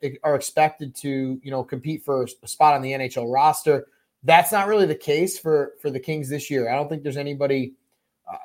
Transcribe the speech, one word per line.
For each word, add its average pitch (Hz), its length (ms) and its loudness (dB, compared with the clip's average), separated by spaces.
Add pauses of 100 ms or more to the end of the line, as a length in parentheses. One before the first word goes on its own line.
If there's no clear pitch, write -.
e-, 131 200 -6
are 151 120 2
expected 151 640 0
to, 131 460 -4
you 135 80 -12
know, 131 140 -4
compete 139 400 -8
for 135 180 0
a - 20 -2
s-, 123 180 -12
a - 60 -18
spot 151 260 4
on 135 80 -2
the 131 100 -4
N 135 80 -4
H 127 160 -6
L 120 140 -4
roster. 143 560 2 (360)
That's 170 300 6
not 202 160 2
really 208 180 4
the 151 80 0
case 160 440 0
for, 151 420 0
for 147 100 -4
the 131 100 -6
Kings 151 280 -6
this 139 220 -6
year. 123 200 0
I 123 40 0
don't 143 140 -2
think 156 140 -8
there's 143 140 -6
anybody, 139 580 -2 (560)
uh, 92 140 -10